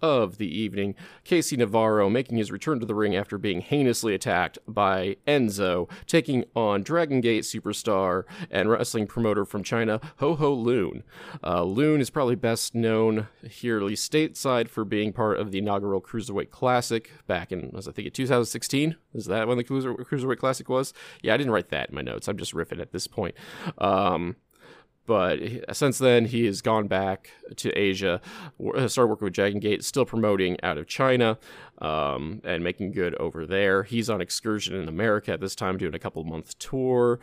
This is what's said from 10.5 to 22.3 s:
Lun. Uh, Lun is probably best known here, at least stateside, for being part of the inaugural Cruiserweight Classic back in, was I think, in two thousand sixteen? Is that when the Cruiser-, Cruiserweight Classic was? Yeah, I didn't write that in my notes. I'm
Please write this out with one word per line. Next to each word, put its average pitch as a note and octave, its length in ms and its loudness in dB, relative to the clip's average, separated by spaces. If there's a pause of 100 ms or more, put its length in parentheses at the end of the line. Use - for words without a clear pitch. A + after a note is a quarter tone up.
Lun. A#2 480 0 (400)
Uh, F2 220 0
Lun C#3+ 380 2
is A#2+ 80 -2
probably B2+ 260 2
best A2+ 400 -2
known A2 540 2 (200)
here, A#2 280 -2
at G2+ 60 0
least G2+ 280 -2
stateside, C3+ 560 0
for A2+ 160 -4
being G#2 300 0
part A2 260 0
of G2+ 140 -4
the F#2+ 60 0
inaugural G2+ 420 0
Cruiserweight G2+ 500 -6
Classic B2 580 -2 (160)
back F2 280 -4
in, E2 180 -6
was G2 160 -12
I - 60 -12
think, G#2+ 140 -8
in - 40 -8
two C3 160 -4
thousand A#2+ 200 2
sixteen? D3 500 -2 (160)
Is A2+ 140 -8
that A2 200 0
when B2 100 2
the A#2 60 -2
Cruiser-, C3 320 -2
Cruiserweight C3 440 -2
Classic C3 280 -2
was? C3 260 0 (280)
Yeah, G#2+ 140 4
I - 20 2
didn't C3+ 160 2
write F#2 160 0
that C#2 180 -4
in - 80 -12
my D2 60 -6
notes. B1 260 -8
I'm G2+ 100 -4